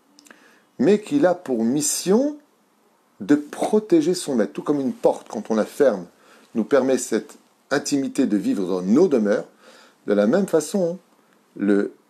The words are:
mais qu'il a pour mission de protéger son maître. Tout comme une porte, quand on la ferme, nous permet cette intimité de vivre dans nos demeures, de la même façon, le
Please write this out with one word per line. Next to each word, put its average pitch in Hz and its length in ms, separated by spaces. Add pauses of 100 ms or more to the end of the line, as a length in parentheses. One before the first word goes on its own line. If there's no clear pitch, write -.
(800)
mais 196 220
qu'il 147 260
a 180 80
pour 123 300
mission 190 760 (840)
de 107 140
protéger 170 800
son 147 200
maître. 104 180
Tout - 100
comme 147 180
une 123 140
porte, - 340
quand 110 220
on 110 40
la 107 120
ferme, 104 400 (480)
nous 110 100
permet 131 340
cette - 380 (340)
intimité 139 560
de 104 100
vivre 101 300
dans 90 160
nos 127 240
demeures, 113 400 (600)
de 104 60
la 101 140
même 185 200
façon, 170 520 (580)
le 101 360 (180)